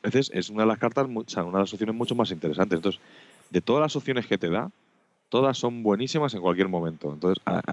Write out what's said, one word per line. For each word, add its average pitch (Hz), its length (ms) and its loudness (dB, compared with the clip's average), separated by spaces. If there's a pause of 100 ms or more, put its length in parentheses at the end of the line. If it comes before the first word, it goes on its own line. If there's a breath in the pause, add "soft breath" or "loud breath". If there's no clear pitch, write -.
a - 60 -4
veces 135 260 2
es 87 160 -4
una 107 120 0
de 110 60 6
las 110 100 2
cartas, 120 300 0
mu-, 117 120 -6
o 117 80 -8
sea, 90 160 -2
una 90 140 0
de 98 60 4
las 92 80 -4
opciones 107 220 -2
mucho 120 200 -2
más 117 160 2
interesantes. 85 480 0
Entonces, 90 220 -2 (500 loud breath)
de - 100 0
todas 135 220 2
las 156 140 0
opciones 127 300 -2
que 101 120 0
te 85 120 -2
da, 117 200 -2 (580)
todas 131 300 2
son 120 240 -2
buenísimas 127 520 2
en 98 60 -6
cualquier 90 280 2
momento. 82 440 -4
Entonces, 87 320 0
a, 90 160 -2 (120)